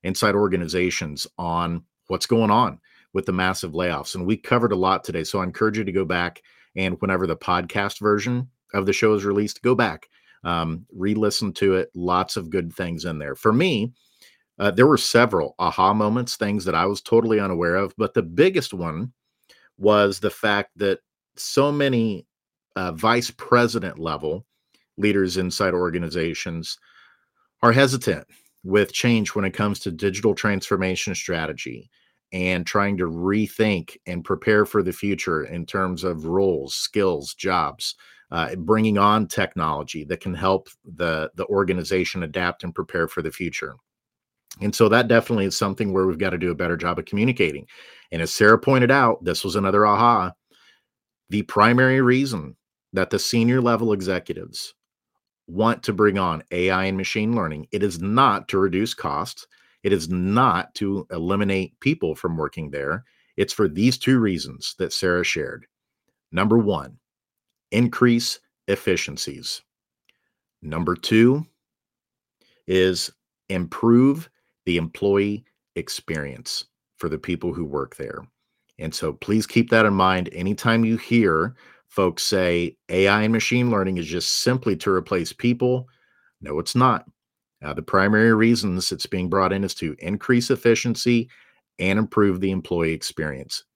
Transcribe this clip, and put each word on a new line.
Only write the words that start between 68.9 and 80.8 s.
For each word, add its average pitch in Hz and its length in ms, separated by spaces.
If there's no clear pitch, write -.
Number 82 340
two 123 520
is 92 420
improve 117 800
the 87 120
employee 101 640
experience 71 880
for 85 120
the 78 80
people 87 340
who 80 140
work 69 300
there. - 240
And 80 160
so 76 200
please 107 340
keep 120 240
that 113 160
in 101 80
mind. 92 360
Anytime 107 540